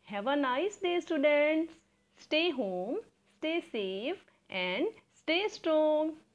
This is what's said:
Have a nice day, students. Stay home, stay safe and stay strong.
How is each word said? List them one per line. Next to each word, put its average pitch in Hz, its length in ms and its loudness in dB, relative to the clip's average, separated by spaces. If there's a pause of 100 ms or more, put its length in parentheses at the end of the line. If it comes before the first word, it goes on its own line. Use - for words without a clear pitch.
Have 202 220 -6
a 285 100 2
nice 285 400 0
day, 349 240 0
students. 302 720 2 (440)
Stay 330 340 0
home, 208 480 -4 (400)
stay 330 220 -2 (120)
safe 208 520 -4 (260)
and 185 360 -2 (260)
stay 370 360 0
strong. 311 640 2 (220)